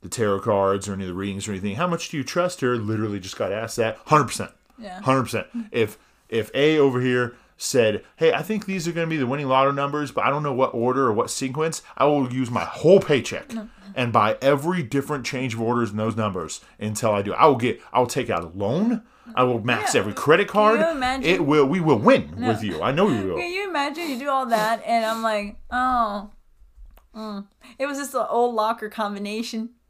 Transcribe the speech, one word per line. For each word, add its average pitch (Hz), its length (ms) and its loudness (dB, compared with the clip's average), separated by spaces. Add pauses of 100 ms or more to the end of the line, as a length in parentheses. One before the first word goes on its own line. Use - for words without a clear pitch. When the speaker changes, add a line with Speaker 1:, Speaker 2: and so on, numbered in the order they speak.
Speaker 1:
the 95 80 -14
tarot 101 300 0
cards 98 480 2
or 101 40 -4
any 95 120 -6
of 92 40 -6
the 90 60 -6
readings 98 340 -6
or 107 40 -4
anything, 98 220 -4
"How 156 140 -2
much 170 220 -4
do 170 80 -8
you 135 40 -4
trust 175 380 -2
her?" 123 160 0
Literally 107 420 -4
just 92 180 -12
got 101 140 -2
asked 110 280 -4
that. 113 280 0
Hundred 151 200 4
percent. 98 240 -8 (280)
Speaker 2:
Yeah. 196 220 -16
Speaker 1:
Hundred 131 240 2
percent. 107 220 -6 (260)
If, 110 260 0 (300)
if 113 260 -2
A 151 240 4
over 135 220 4
here 123 340 0 (220)
said, 110 480 2 (120)
"Hey, 165 180 4
I 147 80 -2
think 208 240 -4
these 190 200 -4
are 170 60 -4
gonna 165 140 -2
be 160 100 -4
the 135 100 0
winning 139 220 -2
lotto 131 220 4
numbers, 139 420 -2
but 113 120 -2
I 113 60 4
don't 147 120 -2
know 147 100 -2
what 123 220 0
order 127 320 2
or 113 80 2
what 117 160 0
sequence," 151 520 -4 (140)
I 127 80 2
will 143 260 2
use 127 200 -4
my 101 140 -2
whole 175 360 6
paycheck 117 480 -2
Speaker 2:
Mm-hmm. 226 180 -10 (280)
Speaker 1:
and 120 180 -2
buy 107 300 4
every 147 400 2
different 139 420 -4
change 127 300 -4
of 113 80 -4
orders 117 280 0
in 104 60 -6
those 107 180 -2
numbers 95 460 -4 (180)
until 107 340 0
I 101 100 2
do. 101 100 -2
I 127 140 6
will 139 100 6
get, 113 240 -2 (140)
I - 40 4
will 127 80 4
take 120 220 -4
out 87 160 -2
a 85 100 -12
loan. 170 460 0 (340)
I 127 100 2
will 120 200 0
max 117 300 -2
Speaker 2:
Yeah. 120 80 4
Speaker 1:
every 101 100 -2
credit 185 360 2
Speaker 2:
Can 208 120 0
you 214 160 6
Speaker 1:
card. 320 200 2
Speaker 2:
imagine? 254 320 -2
Speaker 1:
It 175 180 2
will, 147 200 6
we 170 140 0
will 156 180 4
win 127 380 4
Speaker 2:
No. 120 120 -2
Speaker 1:
with 110 140 -2
you. 87 200 -4
I 117 100 2
know 175 140 2
we 135 180 2
will. 90 140 -4
Speaker 2:
Can 349 120 -6
you 392 180 -6
imagine 311 420 -4
you 254 80 -6
do 277 100 -6
all 269 180 0
that 226 400 0
and 233 200 0
I'm 226 160 -4
like, 208 340 -4 (140)
"Oh, 226 600 -2 (840)
mm." 208 300 -10 (320)
It 269 80 -2
was 285 120 -6
just 277 160 -8
an 240 140 0
old 240 260 2
locker 220 340 -2
combination. 214 840 -6 (200)